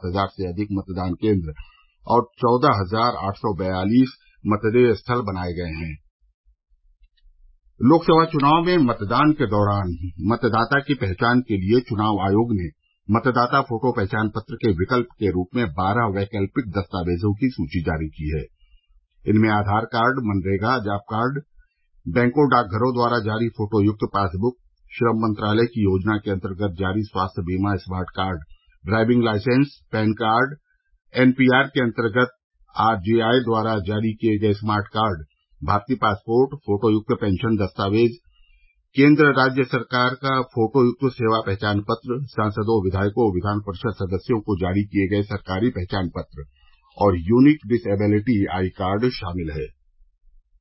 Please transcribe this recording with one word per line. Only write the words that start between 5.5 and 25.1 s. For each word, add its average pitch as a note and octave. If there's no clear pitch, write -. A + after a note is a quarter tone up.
गए E2
हैं। D#2+
लोकसभा E3
चुनाव D#3
में F3+
मतदान B2
के D3+
दौरान G2
मतदाता A2+
की C#3+
पहचान A#2+
के G#2+
लिए G2
चुनाव G#2+
आयोग G2+
ने F2+
मतदाता B2
फोटो B2
पहचान G#2+
पत्र A2
के A#2
विकल्प G#2+
के F#2+
रूप F#2
में A#2+
बारह G2
वैकल्पिक G2
दस्तावेजों F#2
की B2+
सूची F2+
जारी D#2
की D#2
है। -
इनमें A2
आधार G#2
कार्ड, B2
मनरेगा, G2+
जॉब G#2
कार्ड, B2+
बैंकों, B2
डाकघरों B2
द्वारा A#2+
जारी A2
फोटोयुक्त G#2
पासबुक, G2+
श्रम A#2